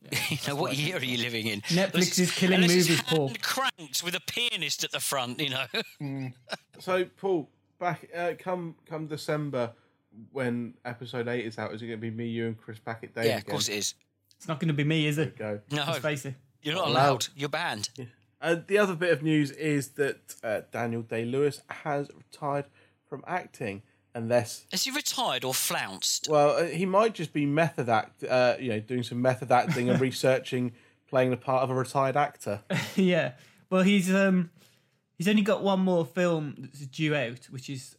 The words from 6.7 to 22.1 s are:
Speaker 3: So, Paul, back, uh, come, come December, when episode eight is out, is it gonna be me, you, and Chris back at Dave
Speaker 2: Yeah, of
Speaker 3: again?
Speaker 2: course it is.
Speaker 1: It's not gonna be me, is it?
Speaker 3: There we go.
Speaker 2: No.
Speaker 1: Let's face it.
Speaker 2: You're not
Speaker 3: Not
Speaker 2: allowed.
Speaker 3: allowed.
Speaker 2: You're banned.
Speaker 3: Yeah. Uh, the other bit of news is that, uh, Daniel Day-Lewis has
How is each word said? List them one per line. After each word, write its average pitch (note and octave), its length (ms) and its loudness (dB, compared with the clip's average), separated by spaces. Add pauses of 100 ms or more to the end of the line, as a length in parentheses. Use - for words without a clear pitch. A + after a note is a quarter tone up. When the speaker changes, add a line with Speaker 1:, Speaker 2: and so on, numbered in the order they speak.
Speaker 3:
So, F#3 280 0
Paul, F3+ 420 -4 (320)
back, F3 340 -4
uh, E3+ 240 -2
come, F3+ 380 -6 (100)
come D#3 220 -8
December, C#3+ 640 -4 (580)
when A#2+ 440 -2 (100)
episode A#2+ 420 -6
eight A#2+ 200 -2
is A2+ 120 -8
out, G#2+ 140 -4
is A2 100 -10
it A#2+ 40 -10
gonna A#2 100 -8
be A2+ 140 -6
me, A#2 180 -6
you, A2+ 180 -2
and A2+ 100 -4
Chris A2 220 -16
back A2+ 240 -10
at - 120 -16
Dave A2+ 100 -4
Speaker 2:
Yeah, A#2 140 2
of G2 40 -6
Speaker 3:
again? - 80 -12
Speaker 2:
course - 180 -2
it G#2 80 -4
is. G2 180 -4 (420)
Speaker 1:
It's - 100 -18
not D#3 140 -4
gonna D#3+ 140 0
be C#3+ 100 0
me, D#3 240 2
is D3+ 100 -2
it? C3+ 180 -2
Speaker 3:
There G#2+ 180 -6
we A#2+ 220 -8
go. - 80 -
Speaker 2:
No. - 60 -
Speaker 1:
Let's D#3 80 -2
face D3 280 -4
it. C3 80 -8 (280)
Speaker 2:
You're D3+ 120 -2
not F#3 120 -2
Speaker 3:
Not C#3+ 40 0
Speaker 2:
allowed. D3 180 6
Speaker 3:
allowed. C3 260 2
Speaker 2:
You're C#3+ 140 -6
banned. C#3+ 480 -4
Speaker 3:
Yeah. B2+ 80 -12 (360)
Uh, E3 160 2 (100)
the G3 120 4
other G3 160 4
bit E3+ 180 0
of D3 100 0
news D3+ 300 4
is C#3+ 380 0
that, - 540 -4
uh, G#2 160 0 (100)
Daniel A#2 320 -4
Day-Lewis B2 680 -2
has C#3+ 480 -6